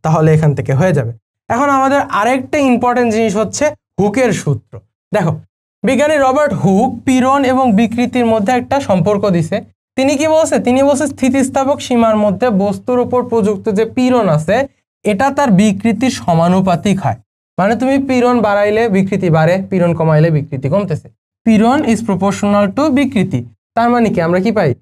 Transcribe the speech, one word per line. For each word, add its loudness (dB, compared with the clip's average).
তাহলে 2
এখান 2
থেকে -6
হয়ে 2
যাবে। -4
এখন 0
আমাদের 0
আরেকটা -2
ইম্পর্টেন্ট 0
জিনিস 0
হচ্ছে -4
হুকের 0
সূত্র। -6
দেখো, 0
বিজ্ঞানী 2
রবার্ট 0
হুক 2
পীড়ন 2
এবং 0
বিকৃতির -2
মধ্যে 0
একটা -4
সম্পর্ক 0
দিছে। -2
তিনি 0
কি 0
বলছে? 2
তিনি 2
বলছে 0
স্থিতিস্থাপক 0
সীমার 2
মধ্যে 0
বস্তুর -2
উপর -2
প্রযুক্ত -2
যে 0
পীড়ন 2
আছে 0
এটা 0
তার 0
বিকৃতির 2
সমানুপাতিক 0
হয়। -2
মানে 0
তুমি 0
পীড়ন 2
বাড়াইলে 2
বিকৃতি 0
বাড়ে, 2
পীড়ন 0
কমাইলে 2
বিকৃতি -4
কমতেছে। -4
পীড়ন 4
is 0
proportional 0
to 0
বিকৃতি। -2
তার 2
মানে 2
কি -2
আমরা 2
কি 0
পাই? 2